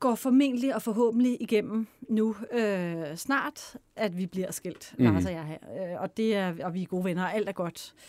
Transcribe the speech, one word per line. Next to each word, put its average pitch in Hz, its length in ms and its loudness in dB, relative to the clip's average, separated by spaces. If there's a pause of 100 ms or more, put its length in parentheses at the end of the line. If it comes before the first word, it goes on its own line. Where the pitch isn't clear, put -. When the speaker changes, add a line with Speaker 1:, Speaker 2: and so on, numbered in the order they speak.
Speaker 1:
går 247 140 2
formentlig 262 600 4
og - 80 -4
forhåbentlig 240 580 2
igennem 220 460 0 (220)
nu, 220 280 2 (160)
øh, 196 420 0 (220)
snart, - 600 -4 (200)
at 190 220 -2
vi 185 80 -2
bliver 185 240 -4
skilt, - 480 -10
Speaker 2:
Mhm. 120 160 8
Speaker 1:
Lars 92 120 4
og 92 60 -2
jeg. 160 260 -8 (200)
Øh, 175 220 -6
og 185 160 -6
det 220 200 2
er, 185 160 0 (120)
og 175 100 -4
vi 185 80 -2
er 170 40 -6
gode 185 180 -2
venner, 180 200 0
og 180 100 -2
alt 214 140 -2
er 196 40 -4
godt. - 420 -8 (140)